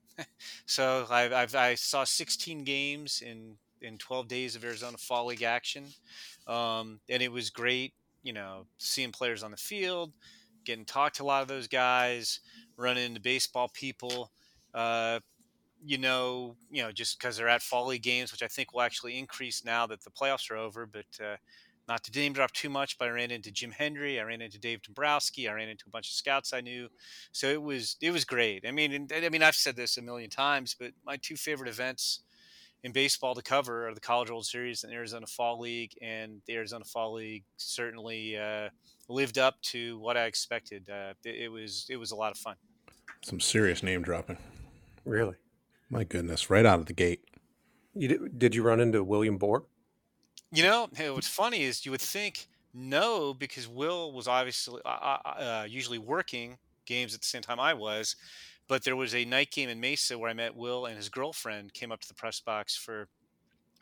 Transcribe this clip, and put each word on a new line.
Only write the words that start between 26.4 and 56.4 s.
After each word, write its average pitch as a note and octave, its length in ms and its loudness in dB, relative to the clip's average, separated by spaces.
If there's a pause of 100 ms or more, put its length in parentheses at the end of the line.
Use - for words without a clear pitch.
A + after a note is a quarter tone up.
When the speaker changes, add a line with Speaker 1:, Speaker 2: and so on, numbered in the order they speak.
Speaker 1:
I C3 80 -2
knew. B2 300 -10 (420)
So - 160 -2
it D3 140 2
was, C3+ 400 -4
it E3 100 2
was D#3+ 140 2
great. G#2+ 420 2
I B2 40 -4
mean, D3 200 2
and, C#3+ 220 -6
I E3 160 0
mean, D#3+ 120 2
I've D#3 140 10
said C3 220 2
this A#2+ 200 -2
a B2 40 -10
million A#2+ 280 -10
times, C3+ 480 0
but B2 140 -10 (140)
my C#3 100 -6
two D3 220 -10
favorite C3+ 320 -4
events B2+ 540 -2 (600)
in B2 80 -8
baseball C3+ 420 4
to A#2+ 80 -6
cover B2 460 2
are A2 60 -6
the A2 80 -14
College A#2+ 280 2
World A2+ 160 -8
Series B2 380 -4
and A2 80 -12
Arizona A#2 360 -10
Fall A#2+ 340 0
League, A#2 400 -6
and A2 440 -8
the A#2 100 -6
Arizona A2+ 280 -6
Fall A2+ 300 -4
League A2 320 -10 (100)
certainly, A2+ 840 -6
uh, G#2+ 320 -4 (380)
lived B2+ 300 2
up C3 240 6
to A#2 380 -6
what A#2 180 0
I A#2 80 4
expected. G#2 640 -4
Uh, G2 240 -10 (100)
it, A#2 120 -8
it A#2 120 -6
was, A2 420 -8
it C3 60 -6
was A2+ 160 -8
a G#2+ 60 -6
lot G#2+ 140 0
of G2+ 60 -10
fun. G#2 200 -10 (640)
Speaker 2:
Some - 180 -6
serious G2+ 420 6
name F#2 200 2
dropping. F#2 380 -4 (640)
Speaker 3:
Really? A2 300 2 (560)
Speaker 2:
My A#2+ 120 0
goodness, E2+ 480 -2
right A2 160 12
out F#2 120 10
of F2+ 60 -2
the E2 80 -8
gate. F2 320 2 (720)
Speaker 3:
You E3 140 0
di-, - 180 2 (100)
did A#2 160 8
you A#2 80 4
run A2+ 180 8
into A2 240 6
William G#2 360 4
Boor? G#2 260 4 (840)
Speaker 1:
You D#3+ 100 6
know, G#3+ 340 8
hey, D#3 140 0
what's C3 180 -2
funny G#3+ 360 2
is B2+ 200 0
you C3+ 80 -4
would C3 100 -2
think - 460 -4 (280)
no, C#3+ 580 2
because C3 340 -8
Will D#3 440 -2
was B2 160 -6
obviously, B2+ 580 2
uh, - 400 0
uh, - 0 -
uh, B2 420 -4
usually A#2+ 300 -4
working B2 640 -4 (260)